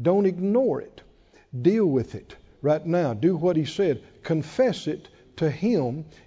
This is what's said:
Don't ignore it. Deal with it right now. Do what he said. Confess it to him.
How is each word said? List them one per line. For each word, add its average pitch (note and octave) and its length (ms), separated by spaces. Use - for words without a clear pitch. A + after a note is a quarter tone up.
Don't F#3 260
ignore F#3 540
it. - 220
Deal G3+ 260
with C3 280
it - 200
right D3+ 220
now. E3 300
Do E3 220
what E3 200
he D#3 80
said. D3 380
Confess E3+ 640
it D3+ 220
to D#3+ 120
him. D3+ 560